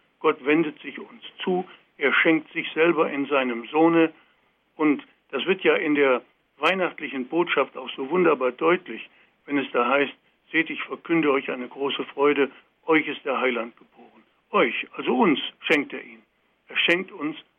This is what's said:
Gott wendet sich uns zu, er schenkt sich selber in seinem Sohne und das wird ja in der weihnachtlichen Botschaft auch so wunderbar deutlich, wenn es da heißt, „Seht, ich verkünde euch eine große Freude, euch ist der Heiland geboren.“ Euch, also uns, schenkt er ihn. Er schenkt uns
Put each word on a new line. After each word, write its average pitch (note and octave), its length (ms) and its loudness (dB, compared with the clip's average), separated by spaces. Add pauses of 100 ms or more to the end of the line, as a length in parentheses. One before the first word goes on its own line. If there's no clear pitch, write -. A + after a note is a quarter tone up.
(200)
Gott D3 260 0
wendet D3+ 360 2
sich C#3 180 -14
uns - 220 -18 (220)
zu, F3+ 220 -2 (320)
er C3 160 0
schenkt D#3+ 400 2
sich E3 200 -8
selber D#3+ 380 2
in C#3 140 -4
seinem B2+ 420 -2
Sohne D#3+ 460 4 (640)
und D3+ 280 0 (280)
das C3+ 140 -4
wird F#3+ 160 -2
ja D#3 140 4
in D3+ 200 0
der C3+ 260 2 (360)
weihnachtlichen D3 720 -2
Botschaft D#3+ 500 -2
auch B2+ 180 -12
so C3+ 140 -8
wunderbar D3+ 420 2
deutlich, D#3+ 580 -2 (360)
wenn C#3+ 120 -4
es C3 140 -2
da B2 160 0
heißt, C3+ 260 0 (380)
„Seht, D#3+ 180 0
ich C#3+ 140 -10
verkünde D3+ 480 0
euch C3+ 200 -2
eine B2+ 160 -8
große C3+ 380 -6
Freude, C#3+ 440 0 (360)
euch D#3+ 220 2
ist C#3 180 -10
der C3 140 -2
Heiland A#2 380 -4
geboren.“ - 460 -20 (280)
Euch, D3+ 420 0
also G3 240 -2
uns, F#3 220 4 (220)
schenkt D3 320 0
er B2+ 100 -12
ihn. A2+ 180 -20 (460)
Er C3 100 -8
schenkt F3+ 340 0
uns D#3 260 -6 (220)